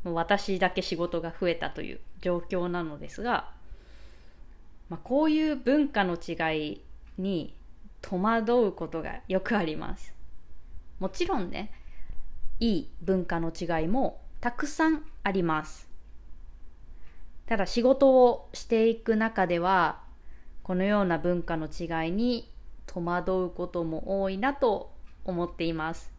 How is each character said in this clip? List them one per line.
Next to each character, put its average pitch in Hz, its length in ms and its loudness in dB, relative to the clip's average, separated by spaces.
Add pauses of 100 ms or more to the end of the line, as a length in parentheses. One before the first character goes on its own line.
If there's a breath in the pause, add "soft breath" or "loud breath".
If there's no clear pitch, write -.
も 180 80 -4
う 170 60 0
私 190 420 2
だ 185 100 4
け 185 140 0
仕 180 140 -2
事 170 260 -2
が 165 180 -6
増 180 80 2
え 170 60 2
た 156 160 -2
と - 100 -8
い - 140 -6
う - 60 -8 (200)
状 180 160 2
況 175 320 -2
な 175 160 -2
の 151 140 -8
で 147 100 -10
す - 140 -8
が、 226 280 0 (1400 soft breath)
ま 170 80 -8
あ、 - 40 -8
こ 285 220 2
う 311 60 4
い 311 180 4
う 294 80 0
文 277 320 4
化 208 160 2
の 175 120 0
違 160 580 -2
い - 100 -16 (320)
に 185 400 -4 (460)
戸 180 180 -4
惑 226 460 4
う 185 60 0
こ 165 140 -8
と 160 160 -6
が 170 260 -8
よ 190 120 2
く 208 160 0
あ 202 80 2
り 156 120 -2
ま - 200 -4
す。 - 160 -6 (880)
も 190 80 0
ち 349 180 0
ろ 359 120 2
ん 180 100 0
ね、 - 240 -4 (880 soft breath)
い 214 200 4
い - 100 -6 (100)
文 185 240 2
化 170 160 0
の 165 100 0
違 160 340 0
い 160 40 2
も 254 320 4 (220)
た 240 100 0
く 302 140 0
さ 311 240 4
ん 302 160 0 (160)
あ 208 80 2
り 190 120 2
ま 156 220 2
す。 - 240 -12 (1600 soft breath)
た 226 100 4
だ、 196 80 4
仕 - 160 2
事 262 460 8
を - 260 2
し - 140 -10
て 226 220 4
い 226 80 4
く 226 200 0
中 220 300 4
で 170 120 2
は、 175 440 4 (600 soft breath)
こ 185 120 -2
の 185 100 4
よ 208 160 4
う 202 60 4
な 170 100 4
文 175 260 2
化 170 160 -2
の 156 80 -4
違 165 440 -2
い - 20 0
に 233 400 0 (320)
戸 - 180 -6
惑 180 420 2
う 175 60 -4
こ 175 180 -6
と 175 160 -4
も 165 360 -2
多 196 80 0
い 190 80 -2
な 247 160 0
と 240 400 0 (320)
思 175 220 0
っ 170 40 -10
て - 140 -4
い 165 80 0
ま 160 220 -4
す。 - 240 -10